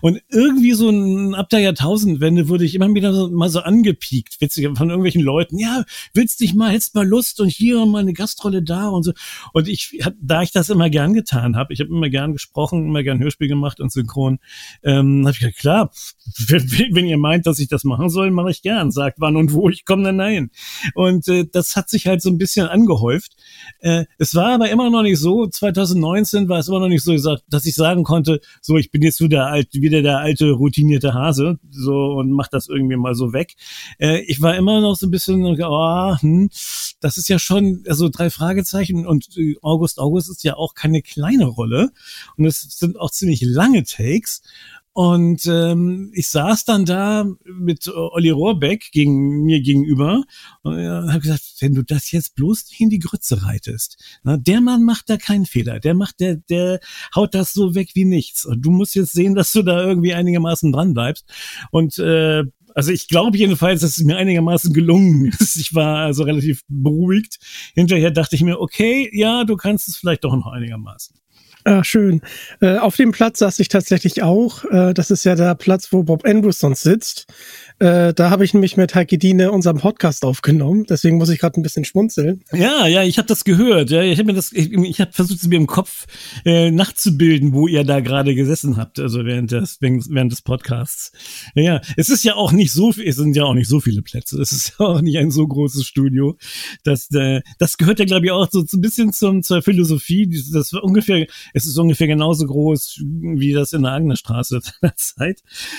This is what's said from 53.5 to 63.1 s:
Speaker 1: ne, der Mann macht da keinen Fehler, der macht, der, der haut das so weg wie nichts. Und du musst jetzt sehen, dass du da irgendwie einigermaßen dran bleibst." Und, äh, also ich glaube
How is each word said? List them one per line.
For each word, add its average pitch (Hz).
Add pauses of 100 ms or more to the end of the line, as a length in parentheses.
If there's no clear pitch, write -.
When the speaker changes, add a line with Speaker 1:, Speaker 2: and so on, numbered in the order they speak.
Speaker 1:
ne, 139
der 185
Mann 240
macht 233
da 214
keinen 202
Fehler, 113
der 160
macht, 190
der, 180 (120)
der 175 (340)
haut 208
das 190
so 185
weg 190
wie 190
nichts. 180
Und 120
du 156
musst 180
jetzt 190
sehen, 196
dass 190
du 214
da 180
irgendwie 180
einigermaßen 170
dran 160
bleibst." 123 (460)
Und, 165
äh, 160 (280)
also 147
ich -
glaube 202